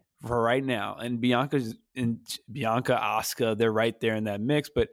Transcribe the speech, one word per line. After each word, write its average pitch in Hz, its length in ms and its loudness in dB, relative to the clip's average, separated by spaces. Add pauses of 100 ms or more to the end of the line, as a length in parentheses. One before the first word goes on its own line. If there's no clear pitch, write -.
(240)
for 120 160 0
right 123 240 2
now, 107 320 -2
and 120 240 -4
Bianca's, 123 540 2 (220)
and 117 240 -2 (300)
Bianca, 120 500 0
Asuka, 110 580 -2
they're 113 140 4
right 113 280 0
there 113 140 2
in 110 100 -2
that 104 160 -4
mix, 143 320 0
but 117 200 2